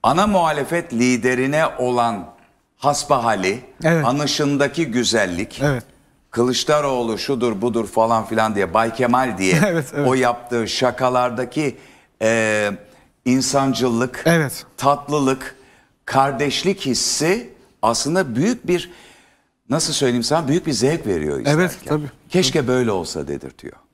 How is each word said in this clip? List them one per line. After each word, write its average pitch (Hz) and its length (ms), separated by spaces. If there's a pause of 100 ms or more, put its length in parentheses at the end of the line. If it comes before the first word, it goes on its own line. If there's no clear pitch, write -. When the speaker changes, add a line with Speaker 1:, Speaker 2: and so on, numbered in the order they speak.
Speaker 1:
ana 165 240
muhalefet 165 640
liderine 127 720 (120)
olan 120 480 (520)
hasbahali, 117 840 (240)
Speaker 2:
Evet. 160 220
Speaker 1:
anışındaki 143 880
güzellik, 107 720
Speaker 2:
Evet. 139 200 (480)
Speaker 1:
Kılıçdaroğlu 123 880
şudur 117 440
budur 113 260
falan 113 380
filan 110 300
diye, 92 180
Bay 113 200
Kemal 123 440
diye 95 240
Speaker 2:
<laughs> 208 60
Evet, 170 180 (100)
evet. 143 120
Speaker 1:
o 127 60
yaptığı 120 540
şakalardaki, 123 1080 (440)
e, 107 500 (540)
insancıllık, 127 1000
Speaker 2:
Evet. 160 400 (120)
Speaker 1:
tatlılık, 139 760 (500)
kardeşlik 139 800
hissi 165 640 (320)
aslında 135 540
büyük 180 320
bir, 175 240 (800)
nasıl 156 240
söyleyeyim 123 300
sana, 151 240
büyük 160 200
bir 151 60
zevk 127 340
veriyor 76 380
Speaker 2:
Evet, 156 260
Speaker 1:
izlerken. - 140 (120)
Speaker 2:
tabii. 147 120 (200)
Speaker 1:
"Keşke 160 300
Speaker 2:
Tabii. 123 80
Speaker 1:
böyle 123 240
olsa." 80 360
dedirtiyor. 69 460 (200)